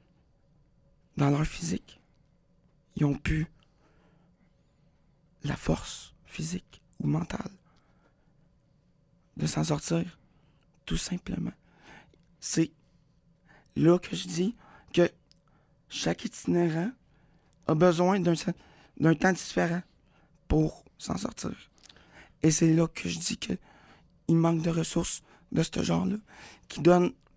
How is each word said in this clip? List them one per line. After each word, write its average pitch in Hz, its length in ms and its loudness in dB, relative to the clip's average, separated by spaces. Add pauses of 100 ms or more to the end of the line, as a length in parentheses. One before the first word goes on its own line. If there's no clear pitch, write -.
(1160)
dans 143 140 4
leur 147 160 2
physique. - 540 -8 (960)
Ils 151 80 0
ont 143 100 2
plus 156 320 -2 (2000)
la 143 120 -6
force - 580 -6 (100)
physique - 580 -10 (180)
ou 151 60 -4
mentale 156 440 -4 (1900)
de 151 100 -2
s'en 156 180 0
sortir, 165 540 -2 (680)
tout 165 100 -2
simplement. - 560 -4 (880)
C'est - 320 0 (1040)
là 160 220 6
que - 180 -10
je 185 100 -8
dis 180 300 -2 (360)
que 175 180 4 (800)
chaque - 360 -4
itinérant 175 680 -2 (760)
a 160 80 2
besoin 180 440 4
d'un, 175 140 2 (680)
d'un 165 160 6
temps 185 180 4
différent 175 500 -2 (680)
pour 156 360 0 (140)
s'en - 200 -6
sortir. - 360 -6 (880)
Et 160 80 6
c'est 160 220 4
là 165 160 4
que - 200 -10
je 170 100 -6
dis - 200 -6
que - 140 -6 (760)
il 165 80 4
manque 165 260 2
de 170 80 -2
ressources 165 520 -2 (300)
de 165 100 2
ce - 200 -4
genre-là, 185 340 -2 (520)
qui - 120 -10
donnent, 175 320 4 (240)